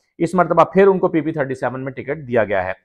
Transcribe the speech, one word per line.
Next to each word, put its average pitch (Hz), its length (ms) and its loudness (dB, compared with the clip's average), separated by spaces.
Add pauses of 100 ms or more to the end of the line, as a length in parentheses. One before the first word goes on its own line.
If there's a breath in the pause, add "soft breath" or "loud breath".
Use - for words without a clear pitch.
(200)
इस 170 160 -2
मरतबा 165 280 4
फिर 190 240 4
उनको 185 200 2
पीपी 160 240 -2
थर्टी 135 240 -4
सेवन 127 240 -6
में 135 140 -10
टिकट 127 240 -10
दिया 120 260 0
गया 98 180 0
है। 92 240 -4